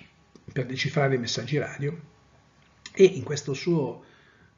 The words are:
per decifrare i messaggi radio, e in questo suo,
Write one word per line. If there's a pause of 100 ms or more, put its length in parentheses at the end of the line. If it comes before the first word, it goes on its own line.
(520)
per
decifrare
i
messaggi
radio, (920)
e
in
questo
suo, (540)